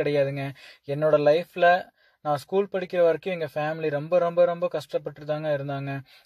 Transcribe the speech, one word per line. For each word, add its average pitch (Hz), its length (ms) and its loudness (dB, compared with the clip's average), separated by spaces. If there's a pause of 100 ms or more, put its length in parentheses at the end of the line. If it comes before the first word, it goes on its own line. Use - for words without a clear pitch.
கிடையாதுங்க. 139 520 -2 (320)
என்னோட 151 320 2
லைஃப்ல 175 680 2 (340)
நான் 147 140 -2
ஸ்கூல் 196 360 -2
படிக்கிற 185 300 -2
வரைக்கும் 165 300 2
எங்க 160 220 -6
ஃபேமிலி 156 360 -4
ரொம்ப, 156 280 0
ரொம்ப, 170 260 2
ரொம்ப 175 240 0
கஷ்டப்பட்டு 151 560 -8
தாங்க 151 340 -2
இருந்தாங்க. 139 420 -8 (240)